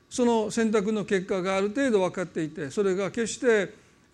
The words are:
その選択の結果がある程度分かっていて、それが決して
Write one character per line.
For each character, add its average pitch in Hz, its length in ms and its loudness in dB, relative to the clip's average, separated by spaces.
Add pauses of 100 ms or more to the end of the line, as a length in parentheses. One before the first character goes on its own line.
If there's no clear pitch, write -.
(100)
そ 254 140 0
の 226 260 2
選 226 200 2
択 214 220 2
の 208 120 0
結 190 220 0
果 190 160 -2
が 190 140 0
あ 190 40 0
る 208 100 0
程 269 200 0
度 202 100 4
分 180 120 0
か 185 100 -4
っ 170 40 -4
て 165 180 -4
い 151 60 -6
て、 147 200 -8
そ 208 120 -2
れ 190 120 2
が 190 160 -2
決 233 160 -2
し - 120 -8
て 220 360 2 (400)